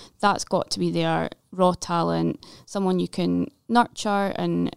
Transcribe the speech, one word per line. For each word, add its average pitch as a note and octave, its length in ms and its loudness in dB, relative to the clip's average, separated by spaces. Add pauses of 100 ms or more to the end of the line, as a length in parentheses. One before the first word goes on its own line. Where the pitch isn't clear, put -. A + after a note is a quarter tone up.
(200)
that's G3+ 240 2
got - 260 -2
to - 80 -4
be F3 120 0
there, E3 380 0 (240)
raw F3+ 220 2
talent, E3+ 720 -2 (180)
someone F#3 340 0
you F3 100 0
can F3 400 0 (200)
nurture G#3 680 0
and E3+ 400 -2